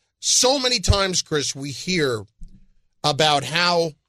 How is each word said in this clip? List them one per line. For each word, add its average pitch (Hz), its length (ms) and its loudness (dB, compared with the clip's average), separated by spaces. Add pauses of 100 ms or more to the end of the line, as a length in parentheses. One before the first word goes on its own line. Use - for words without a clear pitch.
(200)
so - 380 2
many 254 220 0
times, 190 420 0
Chris, 143 320 -2
we 139 180 -10
hear 131 540 -2 (760)
about 147 400 2
how 170 480 0 (180)